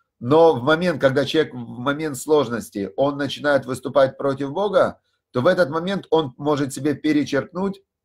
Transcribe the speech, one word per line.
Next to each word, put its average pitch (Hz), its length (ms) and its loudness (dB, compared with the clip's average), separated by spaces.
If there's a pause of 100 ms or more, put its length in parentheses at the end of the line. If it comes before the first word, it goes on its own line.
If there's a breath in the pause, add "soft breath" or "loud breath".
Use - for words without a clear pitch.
(200)
Но 156 340 6
в 120 100 -4
момент, 160 360 0
когда 139 260 2
человек 151 280 0
в 120 260 -12
момент 143 380 -4
сложности, 117 800 -2
он 139 200 0
начинает 135 480 -2
выступать 131 520 0
против 139 340 -4
Бога, 175 480 0 (320)
то 127 100 -2
в 139 60 2
этот 180 220 2
момент 170 400 -4
он 151 280 0
может 143 360 -2
себе 139 220 -2
перечеркнуть 151 880 -2 (220)